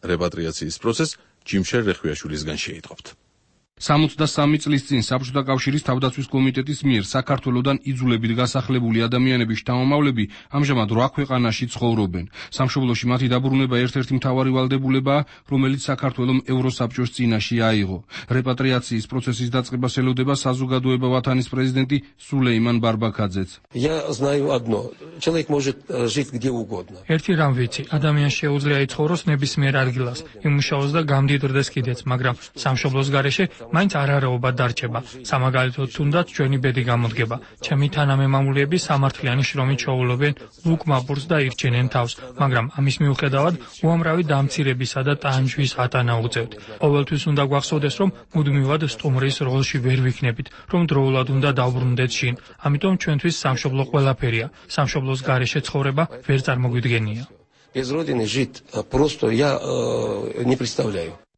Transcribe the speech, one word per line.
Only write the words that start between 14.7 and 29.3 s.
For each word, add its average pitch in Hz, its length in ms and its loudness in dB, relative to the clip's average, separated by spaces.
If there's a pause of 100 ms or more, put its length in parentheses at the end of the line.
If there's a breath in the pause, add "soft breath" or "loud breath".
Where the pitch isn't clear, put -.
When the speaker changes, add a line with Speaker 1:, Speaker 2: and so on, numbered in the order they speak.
Speaker 2:
რომელიც 135 340 0
საქართველომ 131 640 0
ევროსაბჭოს 127 640 -2
წინაშე 117 480 0
აიღო. 104 400 2 (320 loud breath)
რეპატრიაციის 123 800 0
პროცესის 123 400 -2
დაწყებას 127 480 -2
ელოდება 131 380 2
საზოგადოება 127 720 0
ვათანის 127 400 0
პრეზიდენტი 131 480 0 (240 loud breath)
სულეიმან 120 560 2
ბარბაქაძეც. 107 720 0 (240)
Speaker 3:
Я 147 400 -2
знаю 139 400 0
одно. 113 400 -2 (240)
Человек 160 300 -2
может, 139 280 0 (140)
э, 123 160 -2
жить 123 240 -2
где 123 240 -2
угодно. 104 560 -8
Speaker 4:
ერთი 160 240 2
რამ 143 240 2
ვიცი, 127 320 -4
ადამიანს 147 480 2
შეუძლია 143 480 0
იცხოვროს 156 400 0
ნებისმიერ 139 480 2